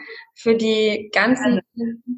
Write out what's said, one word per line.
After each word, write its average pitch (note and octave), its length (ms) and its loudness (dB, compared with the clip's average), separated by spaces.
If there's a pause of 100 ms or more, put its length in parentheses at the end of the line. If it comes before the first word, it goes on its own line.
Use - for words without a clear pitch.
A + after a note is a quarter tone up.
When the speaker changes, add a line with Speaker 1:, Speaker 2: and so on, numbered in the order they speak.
(340)
Speaker 1:
für A3+ 200 2
die G#3+ 580 0
ganzen A3+ 480 2 (140)
Speaker 2:
Gerne. A#3 220 -6 (220)